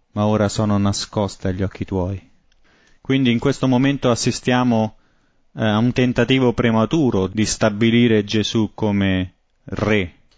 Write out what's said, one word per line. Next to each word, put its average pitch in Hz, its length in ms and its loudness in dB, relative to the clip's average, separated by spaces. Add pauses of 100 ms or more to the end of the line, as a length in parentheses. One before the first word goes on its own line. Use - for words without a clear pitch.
(120)
ma 107 140 -2
ora 107 220 2
sono 104 300 0
nascoste 101 680 -2
agli 92 160 -2
occhi 92 200 -6
tuoi." 95 380 -4 (800)
Quindi 135 300 0
in 117 80 0
questo 135 280 -2
momento 131 440 2
assistiamo, 120 840 0 (580)
eh, 117 100 -2
a 107 120 0
un 120 160 2
tentativo 123 600 2
prematuro 113 760 0
di 104 180 -2
stabilire 113 760 2
Gesù 107 500 -2
come 98 600 -2 (300)
re. 101 500 -2 (240)